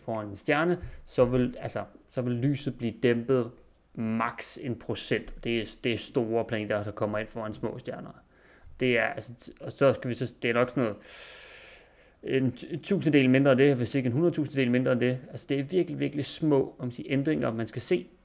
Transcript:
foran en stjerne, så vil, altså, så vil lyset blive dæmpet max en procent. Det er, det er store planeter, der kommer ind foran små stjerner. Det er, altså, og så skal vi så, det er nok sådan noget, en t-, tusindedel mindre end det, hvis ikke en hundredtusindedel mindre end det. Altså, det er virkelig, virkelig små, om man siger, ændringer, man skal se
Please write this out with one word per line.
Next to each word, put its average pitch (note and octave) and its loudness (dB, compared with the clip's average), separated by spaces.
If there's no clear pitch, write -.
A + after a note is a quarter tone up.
foran G#2+ -6
en G2+ -10
stjerne, E3 0
så - 4
vil, B2 2
altså, - -6
så B2+ -4
vil B2 0
lyset C3 -2
blive A#2 -2
dæmpet A#2+ 4
max A2+ -4
en B2 -4
procent. - -4
Det A#2 0
er, - -8
det A#2+ 2
er A2 -2
store A2+ 0
planeter, G#2+ -2
der G#2 -6
kommer G#2+ -2
ind A2 -6
foran A2 -8
små A2+ -6
stjerner. - -12
Det B2+ 4
er, A2+ 4
altså, - -4
og - -10
så C3+ 6
skal - -4
vi A#2 -4
så, A#2 -6
det A#2+ 2
er A#2 2
nok A#2+ 2
sådan C3+ 0
noget, G#2+ 0
en C3 0
t-, - -10
tusindedel C#3+ 4
mindre C3+ 8
end B2 6
det, C#3+ 6
hvis A#2+ -2
ikke C3 0
en A#2+ 0
hundredtusindedel C#3 2
mindre B2+ 4
end A#2+ 2
det. B2+ 2
Altså, - -14
det C#3 0
er C#3 -2
virkelig, D#3 -2
virkelig C#3 -2
små, D3 0
om - -8
man A#2+ -6
siger, - -12
ændringer, C#3 2
man A2+ -4
skal - -8
se F3+ 0